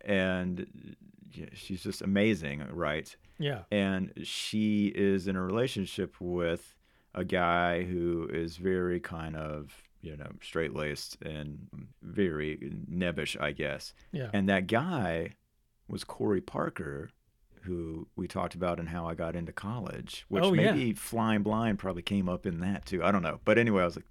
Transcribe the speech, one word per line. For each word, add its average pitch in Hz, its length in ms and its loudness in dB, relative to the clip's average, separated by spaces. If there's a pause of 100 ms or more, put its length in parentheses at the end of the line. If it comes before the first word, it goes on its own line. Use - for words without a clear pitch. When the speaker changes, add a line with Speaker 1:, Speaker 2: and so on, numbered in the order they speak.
Speaker 1:
And, 92 960 0 (360)
yeah, 80 220 -12
she's - 280 -8
just - 200 -6
amazing, 95 720 4
right? 78 420 -2 (260)
Speaker 2:
Yeah. 143 220 -4 (100)
Speaker 1:
And 98 400 2 (120)
she 107 680 2
is 98 340 4
in 95 80 0
a 92 80 0
relationship 101 760 -2
with 87 560 0 (400)
a 90 100 -2
guy 87 580 4
who 87 480 0
is 82 260 -4
very 90 420 2
kind 80 360 -6
of, 76 380 -8 (280)
you 78 160 -10
know, 73 120 -12 (120)
straight-laced 76 840 -4
and 76 440 -8 (360)
very 78 540 0 (340)
nebbish, 85 500 0
I 73 120 0
guess. 71 400 -4 (180)
Speaker 2:
Yeah. 131 220 -6
Speaker 1:
And 98 160 4
that 95 180 4
guy 107 640 0 (560)
was - 160 -8
Corey 107 380 0
Parker, 76 680 -6 (540)
who 85 520 -6
we 92 120 -4
talked 90 280 -4
about 87 240 0
in 85 60 -4
How 85 220 -4
I 82 80 -4
Got 82 200 -4
Into 85 160 -4
College, - 800 -8
which 190 140 4
Speaker 2:
Oh, 190 100 6
yeah. 208 180 6
Speaker 1:
maybe 131 220 2
Flying 110 500 2
Blind 107 340 2
probably 90 260 -4
came 98 260 2
up 90 160 -2
in 85 160 -2
that 92 240 -2
too. 87 180 0
I 92 80 6
don't 101 100 4
know. 78 220 0
But 107 140 8
anyway, 110 240 6
I 87 40 6
was 85 120 0
like, - 140 -10